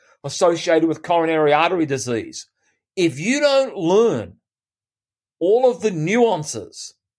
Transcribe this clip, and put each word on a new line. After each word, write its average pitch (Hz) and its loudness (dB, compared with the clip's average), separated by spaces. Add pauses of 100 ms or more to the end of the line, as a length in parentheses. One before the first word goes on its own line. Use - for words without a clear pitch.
(240)
associated 165 2
with 156 -6
coronary 160 2
artery 165 2
disease. 120 -6 (460)
If 160 0
you 240 -2
don't 269 0
learn 170 0 (1000)
all 226 4
of 240 -4
the 220 0
nuances 165 -2 (240)